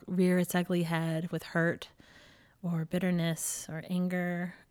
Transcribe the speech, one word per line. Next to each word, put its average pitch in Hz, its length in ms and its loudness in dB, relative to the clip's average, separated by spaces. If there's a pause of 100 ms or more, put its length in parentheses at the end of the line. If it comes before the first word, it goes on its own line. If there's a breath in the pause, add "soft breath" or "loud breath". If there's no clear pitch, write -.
rear 180 320 4
its 175 160 0
ugly 175 280 2
head 165 480 0
with 160 140 -4
hurt 165 440 0 (720 loud breath)
or 170 220 -2
bitterness 175 840 0
or 160 200 -8
anger 180 640 0 (160)